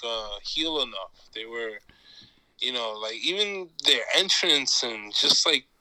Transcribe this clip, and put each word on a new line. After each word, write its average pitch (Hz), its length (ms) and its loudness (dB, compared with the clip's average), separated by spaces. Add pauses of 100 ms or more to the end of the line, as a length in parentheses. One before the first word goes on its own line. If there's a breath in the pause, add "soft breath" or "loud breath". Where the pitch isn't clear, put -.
uh, 113 260 -4 (120)
heel 156 380 -2
enough. 98 520 -8
They 110 120 -10
were, 113 340 -8 (800 loud breath)
you 123 140 -2
know, 113 280 -4
like, 110 220 -6
even 190 460 -2 (180)
their 120 140 6 (160)
entrance 165 680 4
and 110 320 -6
just, - 320 4
like, 147 180 2 (160)